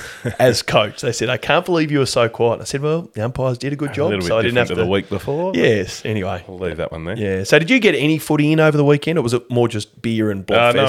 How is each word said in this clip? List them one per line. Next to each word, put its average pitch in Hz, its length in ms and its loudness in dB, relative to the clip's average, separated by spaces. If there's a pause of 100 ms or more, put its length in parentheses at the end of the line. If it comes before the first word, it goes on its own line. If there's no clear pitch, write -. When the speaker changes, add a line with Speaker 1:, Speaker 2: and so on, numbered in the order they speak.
(240)
Speaker 1:
<laughs> 117 160 -6
Speaker 2:
as 127 220 4
coach. 107 400 -2
They 131 100 -2
said, 113 180 -4
"I 127 80 -2
can't 165 280 0
believe 160 260 0
you 147 80 2
were 135 60 2
so 117 240 2
quiet." 117 320 0
I - 20 -14
said, - 180 -6
"Well, 156 320 -4
the 107 120 -4
umpires 127 320 -4
did 135 160 -6
a - 20 -4
good 143 160 -6
Speaker 1:
A - 20 -12
Speaker 2:
job, 143 180 0
Speaker 1:
little 98 140 -2
Speaker 2:
so 87 100 0
Speaker 1:
bit 110 40 2
Speaker 2:
I - 40 2
didn't 120 140 0
have 120 100 2
Speaker 1:
different 90 100 -2
to 90 60 0
Speaker 2:
to." - 20 2
Speaker 1:
the 90 60 0
week 98 180 0
before, 143 420 -4
but 254 80 -2
Speaker 2:
Yes, 107 460 0
anyway. 98 420 -4
Speaker 1:
I'll 92 120 -16
leave 85 180 -4
that 82 140 -4
one 80 140 -10
there. 92 120 -6
Speaker 2:
Yeah. 98 260 -2
So 151 160 4
did 165 100 0
you 262 100 4
get 196 160 4
any 151 240 0
footy 151 320 2
in 156 80 4
over 156 180 4
the 147 80 4
weekend, 147 320 2
or 147 60 2
was 117 100 0
it 123 160 -4
more 120 180 2
just 107 340 -8
beer 110 300 0
and 98 140 -6
blood 120 300 4
Speaker 1:
Uh, - 40 2
no, 139 40 4
I 135 60 4